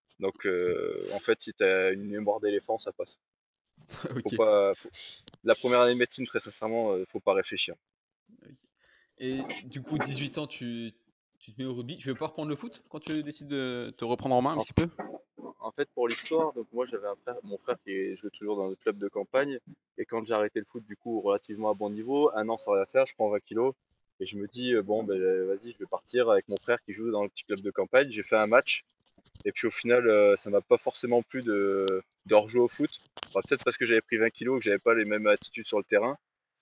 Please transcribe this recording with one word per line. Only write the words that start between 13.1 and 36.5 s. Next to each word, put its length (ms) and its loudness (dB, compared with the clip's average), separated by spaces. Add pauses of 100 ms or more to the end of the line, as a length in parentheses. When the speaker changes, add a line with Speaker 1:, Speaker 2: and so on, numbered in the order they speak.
Speaker 2:
décides 280 -12
de 480 -6
te 80 -8
reprendre 280 0
en 80 6
main 120 2
un 40 -4
Speaker 1:
En 60 0
Speaker 2:
petit 80 -10
peu ? 160 2 (720)
Speaker 1:
en 140 -12
fait, 200 -4
pour 140 0
l'histoire, 460 -2
donc 180 -10
moi, 140 -2
j'avais 220 -8
un 100 -6
frère, 260 -10
mon 140 -10
frère 260 -6
qui 320 -4
jouait 140 -12
toujours 260 -6
dans 140 -4
notre 120 -10
club 160 -2
de 120 -6
campagne. 500 -4 (380)
Et 80 -8
quand 200 -6
j'ai 80 -2
arrêté 260 0
le 60 -10
foot, 220 -16
du 80 -14
coup, 240 -6
relativement 520 -2
à 20 2
bon 160 -6
niveau, 440 0
un 140 -2
an 100 -4
sans 140 -4
rien 140 2
faire, 200 2
je 80 -12
prends 160 0
vingt 120 0
kilos. 320 -2 (480)
Et 40 -6
je 120 -10
me 100 -6
dis, 260 -4
euh, 80 4
bon, 220 -2
ben, 160 -2 (260)
vas-y, 280 -6
je 60 -20
vais 60 -10
partir 440 0
avec 180 4
mon 80 -6
frère 300 -2
qui 80 -12
joue 180 -6
dans 120 -2
le 60 -4
petit 140 -14
club 160 -4
de 120 -6
campagne. 380 2
J'ai 140 -8
fait 140 2
un 100 4
match. 380 4 (580)
Et 80 -2
puis 160 -4
au 40 -2
final, 360 2
euh, 300 8
ça 120 -8
m'a 120 4
pas 160 4
forcément 460 0
plu 180 -8
de, 600 2 (260)
de 80 6
rejouer 260 6
au 80 4
foot. 200 -2 (380)
Enfin, 180 0
peut-être 200 0
parce 100 0
que 100 -2
j'avais 160 4
pris 140 -4
vingt 140 4
kilos, 300 -2
que 40 -8
j'avais 160 2
pas 160 6
les 80 2
mêmes 240 0
attitudes 380 2
sur 120 0
le 60 0
terrain. 340 2 (440)